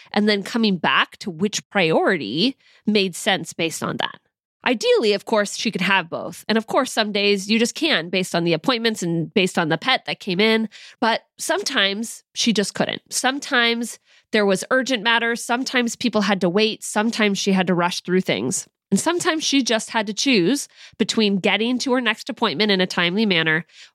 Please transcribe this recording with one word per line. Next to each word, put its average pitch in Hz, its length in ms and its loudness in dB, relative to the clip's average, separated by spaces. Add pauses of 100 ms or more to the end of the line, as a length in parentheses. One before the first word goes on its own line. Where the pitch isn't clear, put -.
(120)
and 208 140 2
then 202 180 2
coming 214 340 2
back 139 400 0
to - 120 -10
which 180 380 -4
priority 185 880 0 (300)
made 196 300 2
sense 190 360 -2
based 165 300 -4
on 165 140 -4
that. - 240 -6 (440)
Ideally, 262 500 2
of 196 100 -4
course, 208 320 -2
she - 140 -4
could 185 100 -4
have 180 300 0
both. 127 380 -10
And 214 100 2
of 220 80 -4
course, 262 260 0
some 214 180 -2
days 202 400 0
you 226 80 2
just 233 160 0
can 208 340 -2
based 185 260 -2
on 170 100 0
the 170 80 2
appointments 226 500 -2
and 170 300 -2
based 190 260 0
on 170 100 0
the 160 100 0
pet 262 260 0
that - 160 -8
came 180 200 -2
in. 220 280 2 (320)
But 226 220 0 (160)
sometimes 233 840 -2 (120)
she - 180 0
just 202 220 0
couldn't. - 340 -2
Sometimes 240 880 -2 (320)
there 214 160 2
was 190 240 2
urgent 254 320 0
matters. 233 420 0
Sometimes 247 520 -2
people 214 260 0
had 196 180 0
to 185 80 4
wait. 214 360 0
Sometimes 208 540 0
she - 140 0
had 190 160 2
to 185 60 2
rush 175 260 0
through 185 200 0
things. 139 480 -2 (220)
And 196 80 2
sometimes 330 460 -2
she 277 180 2
just 226 280 -2
had 220 180 -2
to 214 60 -4
choose 240 520 2 (320)
between 208 400 2
getting 208 420 0
to 254 120 -2
her 254 80 0
next 226 280 -4
appointment 208 440 0
in 185 80 2
a 185 60 2
timely 185 400 0
manner 165 380 2 (300)